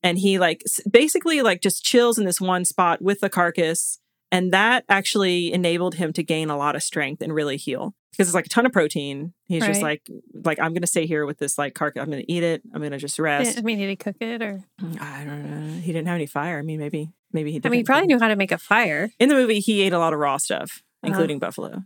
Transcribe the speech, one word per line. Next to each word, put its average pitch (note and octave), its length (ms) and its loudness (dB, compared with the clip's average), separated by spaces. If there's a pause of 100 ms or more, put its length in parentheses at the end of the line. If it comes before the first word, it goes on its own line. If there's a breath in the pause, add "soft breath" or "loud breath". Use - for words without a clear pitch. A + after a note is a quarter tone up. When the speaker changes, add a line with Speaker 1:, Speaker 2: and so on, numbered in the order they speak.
Speaker 1:
And F3+ 160 2
he, F#3+ 220 2
like, E3 260 0
s-, - 240 -4
basically, D4+ 540 4
like, F#3 180 2
just - 240 -2
chills A#3+ 320 4
in G#3 80 0
this F3+ 160 -2
one F#3 240 0
spot F3 340 2
with G3 200 0
the G3 100 -2
carcass. E3+ 720 0 (320)
And F3+ 200 2
that A3+ 380 4
actually F#3+ 640 2
enabled F3 420 0
him D#3+ 180 -4
to E3+ 100 -4
gain D#3+ 260 -2
a D3 80 -4
lot C#3+ 180 0
of D#3 60 -4
strength D3+ 400 -4
and E3 140 -4
really D3 220 -2
heal. - 360 -6 (180)
Because F#3+ 160 4
it's, F3+ 80 -2
like, E3+ 120 2
a - 20 -16
ton A#3 160 4
of B3 60 4
protein. D3+ 600 0 (120)
He's E3+ 200 0
just G3+ 160 0
Speaker 2:
Right. D3+ 260 -2
Speaker 1:
like, - 20 -20 (360)
like, D#3 140 0
"I'm E3 140 0
gonna F3 140 -2
stay E3 200 0
here D3+ 180 0
with D3 140 -8
this, C#3+ 180 -4
like, C#3+ 160 -4
carcass. D3 280 -4
I'm D3 100 -6
gonna C#3 160 -6
eat E3+ 160 0
it. E3 180 0 (120)
I'm D#3 80 -6
gonna C#3+ 180 -6
just C#3+ 200 -8
rest." D#3+ 360 0
Speaker 2:
Yeah, A#3+ 40 -6
I A3 40 -6
mean, A3 160 -2
did G3 100 -4
he G3 60 -4
cook G3 240 -8
it A3+ 220 -6
or? G3+ 220 -8 (180)
Speaker 1:
Mm, E3 200 -8
I C#3+ 220 -12
don't D3 260 -10
know. D#3 320 -10
He E3 100 -6
didn't D#3+ 160 -4
have F3 80 -2
any D3+ 120 -4
fire. D3 320 -4
I - 20 -6
mean, D#3 180 -6
maybe, D3+ 320 -6 (200)
maybe D#3 200 -4
he D#3 120 -6
Speaker 2:
I B3+ 60 0
mean, A#3+ 40 2
he A#3+ 60 2
Speaker 1:
didn't. A#3 80 -2
Speaker 2:
probably D#4 200 4
knew B3+ 120 6
how A3+ 80 4
to G#3+ 80 4
make G3 160 0
a F3+ 80 2
fire. G#3 600 2
Speaker 1:
In B3+ 100 6
the C#4+ 60 6
movie, A3+ 240 6
he G3+ 220 2
ate F#3+ 120 4
a E3+ 60 2
lot E3 140 2
of D3 60 -2
raw C#3+ 180 0
stuff, - 460 -6 (200)
Speaker 2:
Oh. - 40 -4
Speaker 1:
including F#3+ 320 0
buffalo. - 460 -8